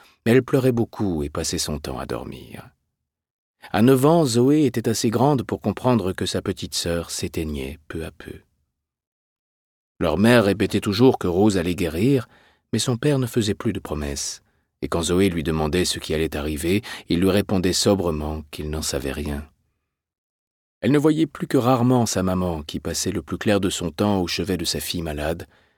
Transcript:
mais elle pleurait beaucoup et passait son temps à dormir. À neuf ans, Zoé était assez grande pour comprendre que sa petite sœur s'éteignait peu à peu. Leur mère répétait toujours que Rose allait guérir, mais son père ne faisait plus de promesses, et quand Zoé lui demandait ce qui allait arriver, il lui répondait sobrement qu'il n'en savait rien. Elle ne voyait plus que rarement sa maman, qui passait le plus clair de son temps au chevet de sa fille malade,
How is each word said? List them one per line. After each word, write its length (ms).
mais 80
elle 100
pleurait 300
beaucoup 500
et 60
passait 280
son 220
temps 200
à 60
dormir. 640
À 100
neuf 240
ans, 200
Zoé 400
était 240
assez 200
grande 340
pour 180
comprendre 500
que 140
sa 160
petite 340
sœur 360
s'éteignait 760
peu 160
à 80
peu. 300
Leur 160
mère 260
répétait 380
toujours 360
que 100
Rose 300
allait 180
guérir, 520
mais 60
son 180
père 220
ne 60
faisait 280
plus 180
de 80
promesses, 640
et 80
quand 140
Zoé 260
lui 140
demandait 420
ce 140
qui 140
allait 220
arriver, 460
il 140
lui 80
répondait 420
sobrement 800
qu'il 180
n'en 120
savait 320
rien. 340
Elle 100
ne 80
voyait 280
plus 200
que 100
rarement 480
sa 160
maman, 420
qui 180
passait 300
le 100
plus 160
clair 240
de 80
son 220
temps 280
au 80
chevet 300
de 80
sa 160
fille 220
malade, 440